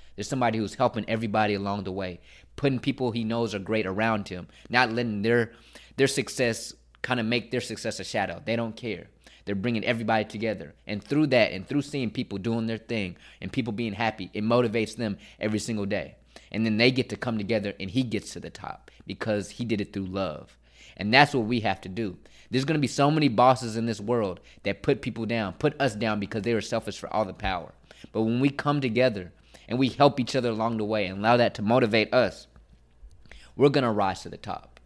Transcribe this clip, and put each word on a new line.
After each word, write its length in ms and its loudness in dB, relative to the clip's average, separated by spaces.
There's 120 -8
somebody 300 0
who's 160 -2
helping 340 0
everybody 460 0
along 300 -2
the 80 -6
way, 280 -8
putting 220 0
people 340 0
he 120 -2
knows 300 -2
are 60 -4
great 260 -2
around 420 0
him, 200 -10
not 240 4
letting 300 -2
their, 300 2
their 120 4
success 680 -2
kinda 200 -2
make 280 -2
their 100 -2
success 400 -6
a 40 -10
shadow. 400 -4
They 120 -2
don't 200 -4
care. 300 -8
They're 80 -4
bringing 300 -2
everybody 420 0
together. 480 -6
And 160 -6
through 260 2
that, 240 4
and 140 -8
through 160 -2
seeing 280 -4
people 260 -6
doing 300 -2
their 100 -2
thing 400 -4
and 100 -8
people 220 -2
being 220 -4
happy, 400 -2
it 100 -2
motivates 500 2
them 220 -4
every 180 0
single 280 -4
day. 300 -6
And 140 0
then 100 2
they 140 6
get 180 0
to 80 -6
come 220 -4
together 420 -2
and 100 -8
he 120 0
gets 320 -6
to 60 -12
the 100 -12
top 400 -14
because 440 -4
he 140 -8
did 160 -2
it 120 -8
through 140 -4
love. 520 -6
And 180 0
that's 200 8
what 120 2
we 140 0
have 200 -2
to 80 -12
do. 300 -6
There's 160 0
gonna 140 2
be 80 4
so 220 4
many 180 4
bosses 480 4
in 100 -2
this 140 -2
world 400 0
that 180 -2
put 180 2
people 240 -6
down, 300 -2
put 260 -2
us 140 2
down 260 0
because 220 -4
they 100 0
were 80 2
selfish 380 -6
for 140 -10
all 120 2
the 80 -6
power. 400 -6
But 100 0
when 180 2
we 100 4
come 300 0
together 520 2
and 100 -2
we 100 4
help 320 4
each 160 -2
other 140 2
along 260 0
the 80 -2
way 220 0
and 140 -8
allow 160 6
that 180 4
to 80 -8
motivate 500 4
us, 360 2
we're 120 6
gonna 240 2
rise 300 0
to 60 -14
the 80 -12
top. 500 -12